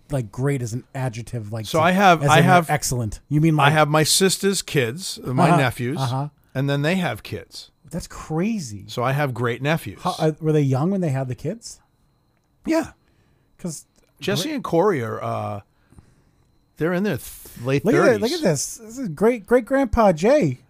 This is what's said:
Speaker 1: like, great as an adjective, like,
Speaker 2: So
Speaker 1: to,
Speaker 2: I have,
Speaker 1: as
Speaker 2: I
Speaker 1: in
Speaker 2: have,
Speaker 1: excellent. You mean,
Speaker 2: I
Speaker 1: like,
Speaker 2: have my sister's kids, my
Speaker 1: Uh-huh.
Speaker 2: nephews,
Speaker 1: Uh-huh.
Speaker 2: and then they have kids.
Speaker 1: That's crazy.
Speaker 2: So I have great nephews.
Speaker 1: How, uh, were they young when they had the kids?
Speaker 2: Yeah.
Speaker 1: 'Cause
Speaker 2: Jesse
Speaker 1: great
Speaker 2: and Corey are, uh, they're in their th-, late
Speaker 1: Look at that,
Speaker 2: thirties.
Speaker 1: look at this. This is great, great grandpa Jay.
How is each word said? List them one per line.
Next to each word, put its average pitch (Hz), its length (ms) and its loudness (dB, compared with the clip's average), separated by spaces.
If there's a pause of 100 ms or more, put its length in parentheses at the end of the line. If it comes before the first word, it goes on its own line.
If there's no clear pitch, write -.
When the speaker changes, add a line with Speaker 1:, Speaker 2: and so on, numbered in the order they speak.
Speaker 1:
like, 123 220 -4
great 139 300 -2
as 113 120 -6
an 127 100 -8 (120)
adjective, 117 560 -8
like, 110 140 -8
Speaker 2:
So 160 140 -2
Speaker 1:
to, 156 60 4
Speaker 2:
I 180 60 4
have, 185 320 6
Speaker 1:
as 143 60 4
Speaker 2:
I 156 100 8
Speaker 1:
in 170 60 8
Speaker 2:
have, 180 240 6
Speaker 1:
excellent. 123 500 -2 (100)
You 151 120 2
mean, 156 180 4
Speaker 2:
I 135 60 4
Speaker 1:
like, 156 80 6
Speaker 2:
have 151 160 4
my 156 140 4
sister's 190 580 0
kids, 143 640 -4
my 135 260 2
Speaker 1:
Uh-huh. 170 80 4
Speaker 2:
nephews, 131 420 -2
Speaker 1:
Uh-huh. 135 300 -4 (260)
Speaker 2:
and 139 140 -2
then 143 120 0
they 156 140 0
have 147 280 -4
kids. - 480 -14 (200)
Speaker 1:
That's 175 160 -10
crazy. 156 800 -6
Speaker 2:
So 117 160 -6
I 131 80 0
have 139 220 -2
great 120 280 -4
nephews. 139 400 -4
Speaker 1:
How, 180 160 -4
uh, 160 140 0 (100)
were 156 100 0
they 151 100 2
young 135 300 0
when 196 100 -2
they 170 80 -2
had 135 180 -4
the 123 80 -8
kids? - 440 -10 (880)
Speaker 2:
Yeah. 320 260 -2 (680)
Speaker 1:
'Cause - 260 -12 (340)
Speaker 2:
Jesse 202 300 -2
Speaker 1:
great 311 60 -6
Speaker 2:
and 247 80 -6
Corey 170 400 2
are, 110 200 -6
uh, 107 360 -6 (1160)
they're 170 160 -2
in 180 100 -2
their 185 140 -2
th-, - 460 -16
late 135 220 0
Speaker 1:
Look 226 80 4
at 339 60 4
that, - 60 4
Speaker 2:
thirties. 226 160 4
Speaker 1:
look 233 100 0
at 339 100 -4
this. 160 360 -2
This 226 200 -16
is 254 120 -6
great, 190 360 0
great 240 200 2
grandpa 240 460 2
Jay. 175 480 2 (100)